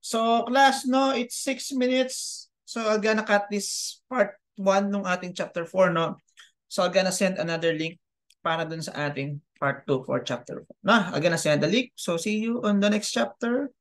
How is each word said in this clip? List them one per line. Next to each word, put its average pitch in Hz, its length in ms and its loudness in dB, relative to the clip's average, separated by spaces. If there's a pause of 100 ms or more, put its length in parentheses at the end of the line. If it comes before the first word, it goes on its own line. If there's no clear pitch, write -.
So, 226 480 2
class, 269 400 4
no? 269 240 4
It's 240 240 -4
six 262 320 -4
minutes. 254 800 -2 (160)
So, - 160 -8
I'm 220 180 2
gonna 214 240 2
cut 208 240 2
this - 640 -8
part 214 320 0 (180)
one 196 320 2
nung 202 160 -4
ating 180 240 -4
chapter 170 320 -6
four, 175 320 2
no? 165 240 -2 (480)
So, - 160 -2
I'm 180 80 0
gonna 185 240 2
send 185 240 0
another 165 320 -2
link 160 240 -4 (480)
para 165 240 -2
dun 160 160 -8
sa 147 240 -6
ating 143 320 -6 (160)
part 139 320 -4
two 131 160 0
for 127 160 -2
chapter - 480 -8
four. - 160 -20
No? 214 160 6
I'm 165 240 -2
gonna 165 160 2
send 147 240 2
the 151 80 2
link. 240 240 0
So, 170 240 -4
see 214 240 -2
you 233 240 -2
on 202 160 4
the 208 80 4
next 214 240 -2
chapter. 240 640 -2